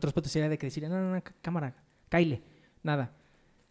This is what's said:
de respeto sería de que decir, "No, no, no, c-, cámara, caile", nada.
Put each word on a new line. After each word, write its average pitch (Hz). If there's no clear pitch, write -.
de 143
respeto 147
sería 151
de 151
que 135
decir, 147
"No, 185
no, 185
no, 185
c-, -
cámara, 165
caile", 165
nada. 143